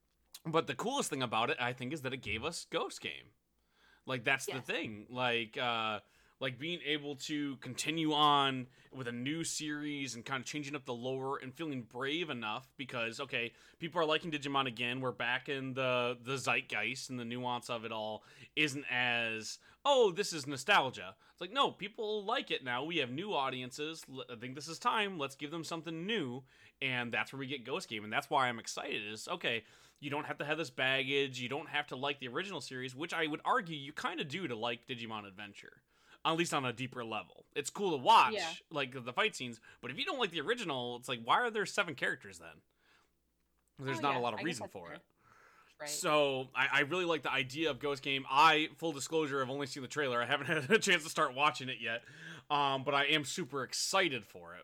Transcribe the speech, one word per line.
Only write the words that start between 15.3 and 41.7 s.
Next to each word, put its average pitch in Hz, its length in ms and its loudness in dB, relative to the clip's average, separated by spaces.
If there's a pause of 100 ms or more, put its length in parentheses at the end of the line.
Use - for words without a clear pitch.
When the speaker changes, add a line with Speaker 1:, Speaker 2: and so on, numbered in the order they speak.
Speaker 1:
in 135 260 -4
the, 123 460 2
the 127 180 -2
zeitgeist, 123 720 -2
and 127 100 -4
the 120 40 -6
nuance 123 460 -4
of 113 140 -4
it 113 80 -6
all 107 320 -4 (320)
isn't 147 340 2
as, 117 680 0 (240)
"Oh, 254 260 8
this 170 220 -2
is 139 160 -4
nostalgia." 127 640 2 (160)
It's - 100 -20
like, 185 120 -10
no, 254 180 4
people 208 540 -6
like 240 260 -2
it 147 140 -2
now. 127 180 -2
We 170 160 -2
have 127 140 0
new 190 200 -4
audiences. 139 760 -2
L-, 131 200 -10
I 120 60 -8
think 127 220 -10
this 147 120 -10
is 160 120 -10
time. 208 380 0
Let's 139 180 -2
give 147 160 -8
them 170 120 -6
something 165 420 -6
new. 139 360 -2 (400)
And 123 300 0
that's 113 200 0
where 135 60 -10
we 135 80 -6
get 127 180 -6
Ghost 151 240 -4
Game. 107 140 -6
And 107 100 -8
that's 135 160 0
why 135 200 6
I'm 117 100 -2
excited - 480 0
is, 110 220 -8
okay, 143 360 0 (360)
you 139 100 -6
don't 147 160 -2
have 147 120 -6
to 156 60 -4
have 151 140 0
this 147 120 -2
baggage. 135 720 2
You 120 80 -4
don't 143 200 -4
have 147 180 -2
to 143 100 -8
like 139 220 -2
the 131 100 -10
original 170 320 -6
series, 127 360 -8
which 170 180 -6
I 160 140 0
would 151 160 -4
argue 180 320 2
you 139 160 -10
kinda 320 320 -4
do 160 240 -6
to 120 80 -4
like 120 320 -4
Digimon 113 360 -8
Adventure. 101 580 -16 (420)
At 160 120 4
least 165 180 2
on 139 100 2
a 123 80 0
deeper 127 320 -6
level. 107 420 -8 (100)
It's 143 120 -2
cool 196 220 0
to 151 60 2
watch, 147 360 8
Speaker 2:
Yeah. 170 220 -2 (160)
Speaker 1:
like, 139 220 -2 (120)
the 123 80 -6
fight 208 220 2
scenes, 117 260 -8 (200)
but 120 100 -8
if 156 80 -8
you 277 60 -2
don't 302 160 -2
like 208 100 2
the 165 100 -4
original, 143 540 -2
it's 120 140 -10
like, 123 160 -4
why 151 160 6
are 240 100 2
there 214 160 0
seven 175 300 0